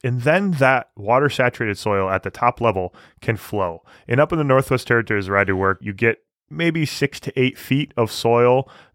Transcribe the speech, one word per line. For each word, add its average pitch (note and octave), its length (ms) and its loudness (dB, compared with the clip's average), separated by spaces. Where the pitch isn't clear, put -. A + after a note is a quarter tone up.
And B2 180 -4
then F3+ 300 0
that C3 440 2
water A#2+ 340 2
saturated A#2+ 500 -2
soil G2 320 0
at F#2+ 100 -2
the G2 100 -8
top - 300 -2
level F#2+ 320 -2
can A2 160 -4
flow. F2+ 440 -6
And A#2+ 120 0
up D3+ 120 2
in F3 60 -2
the D3+ 60 0
Northwest C3 420 2
Territories A2 440 0
where G2 100 2
I G2+ 60 4
do F#2+ 120 0
work, F#2+ 240 0
you G#2 120 -10
get A2+ 260 0
maybe D#3+ 360 -2
six - 340 -4
to - 180 -8
eight C3 200 0
feet C#3 400 -2
of A2+ 120 0
soil A#2+ 600 2